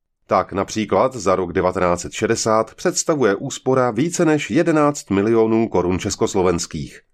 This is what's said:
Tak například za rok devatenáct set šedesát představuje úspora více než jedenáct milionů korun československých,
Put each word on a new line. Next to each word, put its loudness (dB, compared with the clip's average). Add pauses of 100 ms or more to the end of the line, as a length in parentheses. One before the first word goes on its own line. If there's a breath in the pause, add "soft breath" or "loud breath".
(260)
Tak 0
například 0
za 0
rok -4
devatenáct 0
set -12
šedesát 0
představuje 0
úspora -2
více 0
než 0
jedenáct 0
milionů 2
korun 0
československých, -2 (140)